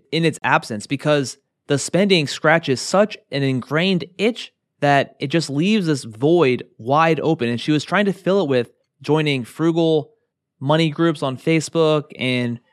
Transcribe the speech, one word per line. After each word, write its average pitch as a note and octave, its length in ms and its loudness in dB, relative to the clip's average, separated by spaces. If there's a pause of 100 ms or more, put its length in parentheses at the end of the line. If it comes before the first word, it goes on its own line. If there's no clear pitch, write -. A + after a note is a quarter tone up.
(120)
in E3 140 0
its D3+ 180 -2
absence, A#2+ 440 -2
because C#3+ 500 -2 (300)
the C#3+ 100 2
spending F3 500 2
scratches D#3 520 0
such G3+ 380 0 (140)
an C#3 120 -2
ingrained D3+ 640 -2 (120)
itch A3+ 360 -4 (260)
that C#3+ 400 2
it D3 80 -4
just D#3 220 -2
leaves F3 380 0
this C#3+ 160 0
void B2+ 600 2 (140)
wide D3+ 420 2
open. D#3 300 0
And A#2+ 100 -4
she D3+ 120 -2
was D3+ 120 0
trying G3+ 220 0
to G3 80 0
fill G3 280 -2
it D#3 80 -2
with B2 220 0 (300)
joining C#3+ 420 0
frugal D#3+ 720 0 (460)
money D#3 300 2
groups E3 320 0
on C3 160 -4
Facebook, D#3 680 0 (120)
and B2 420 -2 (140)